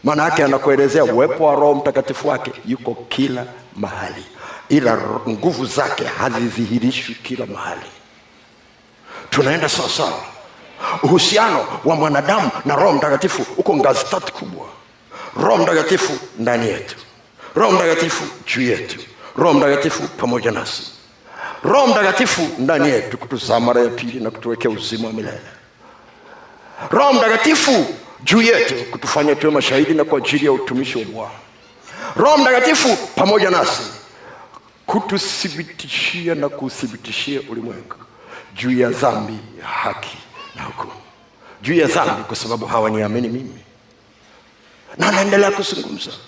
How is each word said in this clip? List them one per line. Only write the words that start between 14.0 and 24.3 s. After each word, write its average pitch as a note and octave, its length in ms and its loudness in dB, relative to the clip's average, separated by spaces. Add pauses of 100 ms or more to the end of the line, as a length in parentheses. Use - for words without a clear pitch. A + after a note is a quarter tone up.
tatu - 220 -4
kubwa. - 320 -12 (760)
Roho A3 160 4
Mtakatifu E3+ 560 2 (260)
ndani A#2 280 0
yetu, - 280 -6 (600)
Roho G#3+ 160 4
Mtakatifu E3+ 520 2 (240)
juu A#2 140 -2
yetu, A#2 380 -2 (380)
Roho D#3+ 160 4
Mtakatifu C#3+ 500 2
pamoja A#2+ 480 -2
nasi. - 320 -6 (800)
Roho C4+ 240 4
Mtakatifu G#3 540 2 (160)
ndani D3 320 2
yetu B2 280 0
kutuzaa A#2 420 -2
mara A#2+ 220 4
ya A#2+ 80 4
pili A#2 300 -8
na A2 120 -4